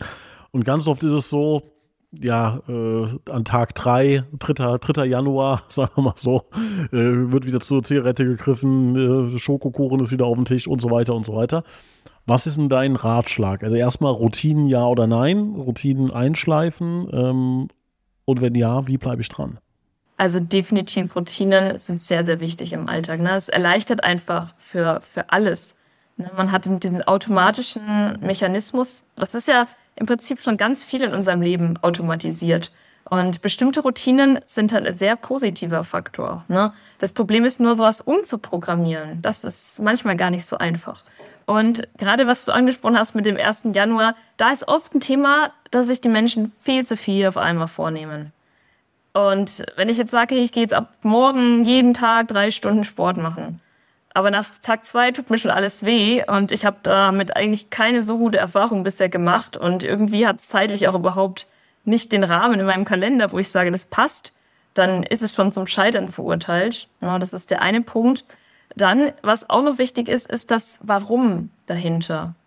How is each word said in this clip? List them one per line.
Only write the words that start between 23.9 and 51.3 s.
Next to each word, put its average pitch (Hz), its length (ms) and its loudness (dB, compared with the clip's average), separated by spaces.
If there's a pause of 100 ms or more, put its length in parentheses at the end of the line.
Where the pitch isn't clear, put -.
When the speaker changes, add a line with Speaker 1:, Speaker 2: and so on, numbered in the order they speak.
Speaker 2:
einfach 170 560 -4
für, 165 420 -2
für - 300 -10
alles. 185 460 0 (400)
Ne? 180 200 -10
Man 190 140 0
hat 190 140 0 (180)
diesen 180 220 -2
automatischen 208 1160 0
Mechanismus, 196 840 -4 (100)
das - 220 -6
ist 233 100 -6
ja 247 200 4 (280)
im 220 120 -6
Prinzip 240 340 -2
schon 220 160 0
ganz 233 260 0
viel 262 200 -4
in 226 120 -2
unserem 185 260 0
Leben 170 420 0
automatisiert. 165 880 -2 (360)
Und 180 340 -2
bestimmte 269 380 0
Routinen 262 680 2
sind 214 260 0
halt 214 160 0
ein 180 80 -4
sehr 196 180 2
positiver 180 720 -4
Faktor, - 640 -8
ne? 202 240 2 (260)
Das 190 140 -4
Problem 220 320 2
ist 254 160 0
nur, 233 160 4
sowas 220 240 4
umzuprogrammieren. 170 1200 -2
Das 214 220 -4
ist - 360 -12
manchmal 214 360 0
gar 180 140 0
nicht 175 160 -4
so - 120 -6
einfach. - 460 -6 (440)
Und 226 380 2 (100)
gerade 233 300 2
was 240 180 0
du - 80 -2
angesprochen 240 460 4
hast 220 160 0
mit 214 100 0
dem 208 120 2
ersten 214 360 -2
Januar, 220 440 2 (200)
da 233 140 2
ist 277 160 -4
oft - 300 0
ein 262 40 2
Thema, 285 500 2 (200)
dass 247 160 2
sich 247 140 0
die 240 80 0
Menschen 220 420 2 (100)
viel 262 240 0
zu 226 120 -4
viel 196 320 0
auf 185 80 -2
einmal 165 320 0
vornehmen. 156 640 -8 (800)
Und 196 520 0 (120)
wenn 196 120 0
ich 233 80 2
jetzt 233 140 -2
sage, 240 240 0
ich 247 180 2
gehe 233 100 0
jetzt 214 120 0
ab 226 180 -2 (100)
morgen 240 640 4